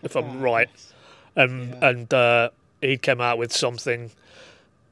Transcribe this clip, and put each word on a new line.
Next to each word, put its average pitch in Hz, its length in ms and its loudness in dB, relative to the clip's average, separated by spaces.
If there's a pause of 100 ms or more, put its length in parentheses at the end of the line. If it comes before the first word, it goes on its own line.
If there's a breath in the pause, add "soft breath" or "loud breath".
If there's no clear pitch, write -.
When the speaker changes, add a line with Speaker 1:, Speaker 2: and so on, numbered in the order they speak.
Speaker 1:
if - 140 -6
I'm 120 80 -2
Speaker 2:
<laughs> 127 160 -10
Ah, - 20 -4
Speaker 1:
right, 120 260 2
Speaker 2:
yes. - 240 -20 (440 soft breath)
Speaker 1:
and, 127 320 0
Speaker 2:
Yeah. 123 200 2
Speaker 1:
and, 120 240 -2
uh, 120 360 4 (320)
he 135 160 -2
came 123 240 -2
out 120 160 0
with 117 160 -6
something 120 580 -4 (800 soft breath)